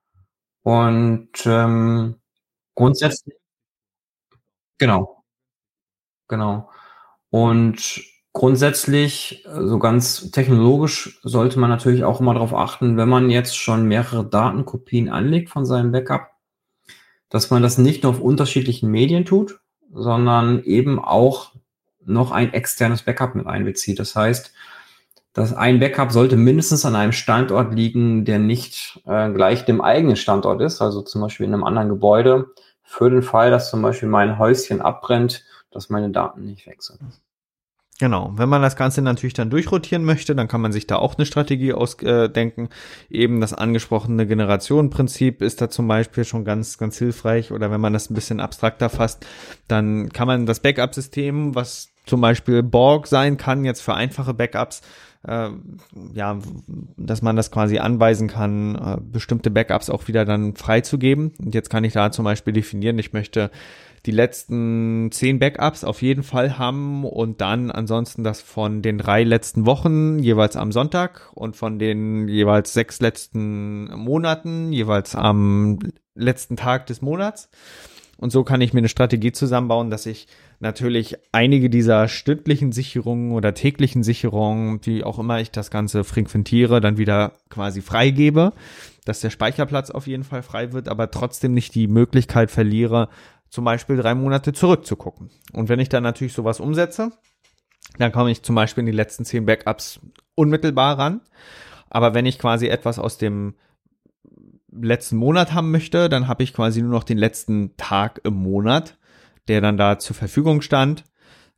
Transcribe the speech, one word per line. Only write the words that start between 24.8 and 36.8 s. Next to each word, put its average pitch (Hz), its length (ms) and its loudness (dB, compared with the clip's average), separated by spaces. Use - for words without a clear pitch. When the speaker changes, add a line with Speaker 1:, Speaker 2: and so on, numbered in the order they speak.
Speaker 1:
dass 110 200 -2
ein 123 280 4
Backup 135 320 0
sollte 127 240 6
mindestens 143 480 4
an 117 100 2
einem 104 160 2
Standort 113 640 0
liegen, 113 500 2
der 104 140 0
nicht, 117 640 -4
äh, 107 280 -2
gleich 110 320 2
dem 113 160 2
eigenen 135 340 4
Standort 98 460 0
ist, 160 200 -2
also 101 220 -2
zum 104 200 -6
Beispiel 107 240 -6
in 104 60 -2
einem 104 120 -2
anderen 104 240 0
Gebäude, 113 640 4
für - 260 2
den 127 120 4
Fall, 120 280 4
dass 123 180 2
zum 110 140 -2
Beispiel 110 260 -2
mein 107 300 2
Häuschen 113 420 2
abbrennt, - 640 -2
dass - 180 -12
meine 104 200 -2
Daten 92 340 -6
nicht 101 240 -16
weg - 160 -20